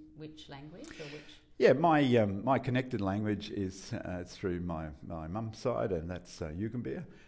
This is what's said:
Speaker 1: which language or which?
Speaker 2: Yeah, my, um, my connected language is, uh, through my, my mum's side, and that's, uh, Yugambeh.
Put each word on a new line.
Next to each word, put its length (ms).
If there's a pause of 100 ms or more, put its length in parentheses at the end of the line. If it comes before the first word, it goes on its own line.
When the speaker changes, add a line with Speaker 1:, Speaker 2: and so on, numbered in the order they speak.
(160)
Speaker 1:
which 320
language 380
or 260
which? 280 (180)
Speaker 2:
Yeah, 140
my, 280 (160)
um, 280
my 140
connected 420
language 500
is, 420
uh, 340
through 340
my, 260 (200)
my 220
mum's 300
side, 340
and 180
that's, 320
uh, 40
Yugambeh. 580 (240)